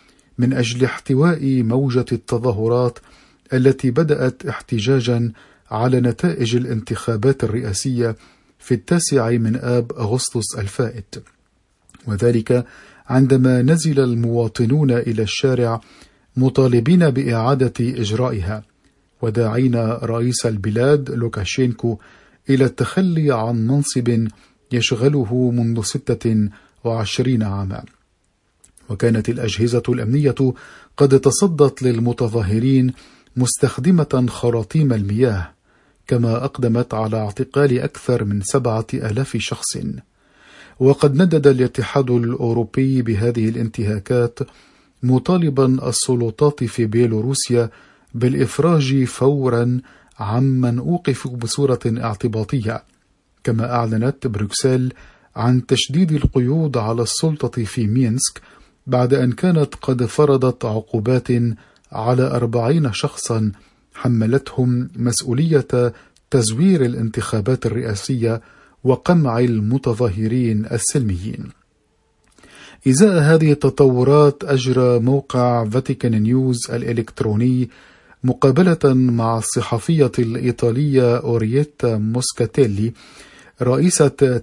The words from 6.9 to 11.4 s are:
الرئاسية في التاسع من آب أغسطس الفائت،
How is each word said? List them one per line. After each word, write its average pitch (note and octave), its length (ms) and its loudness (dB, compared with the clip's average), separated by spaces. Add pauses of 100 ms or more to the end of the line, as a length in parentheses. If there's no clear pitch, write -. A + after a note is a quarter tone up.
الرئاسية A#2 720 -4 (420)
في - 160 -2
التاسع C3+ 560 0
من A#2 260 0
آب B2 360 -2
أغسطس A#2 680 -4
الفائت، G#2+ 560 -6 (920)